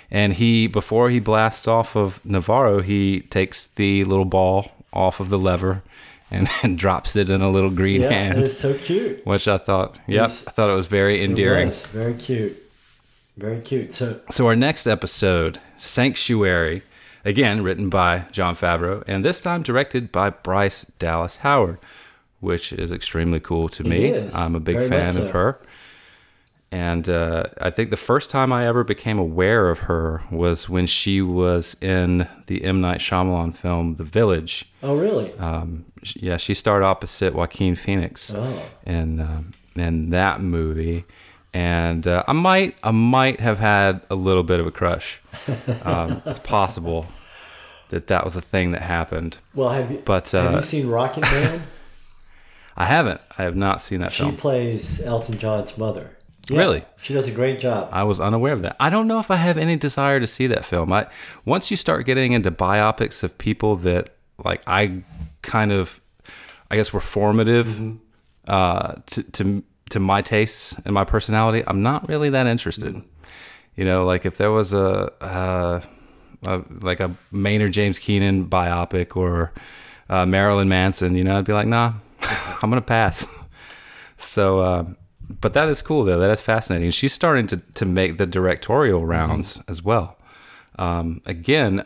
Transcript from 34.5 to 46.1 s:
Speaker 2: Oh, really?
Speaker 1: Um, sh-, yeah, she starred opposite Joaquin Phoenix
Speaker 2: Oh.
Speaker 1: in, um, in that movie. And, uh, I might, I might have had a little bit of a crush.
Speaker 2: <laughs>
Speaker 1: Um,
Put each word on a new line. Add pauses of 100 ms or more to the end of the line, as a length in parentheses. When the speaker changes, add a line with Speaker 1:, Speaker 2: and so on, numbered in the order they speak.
Speaker 2:
Oh,
really?
Speaker 1:
Um, (180)
sh-,
yeah,
she
starred
opposite
Joaquin
Phoenix
Speaker 2:
Oh. (240)
Speaker 1:
in,
um, (240)
in
that
movie. (500)
And,
uh,
I
might,
I
might
have
had (100)
a
little
bit
of
a
crush. (280)
Speaker 2:
<laughs>
Speaker 1:
Um,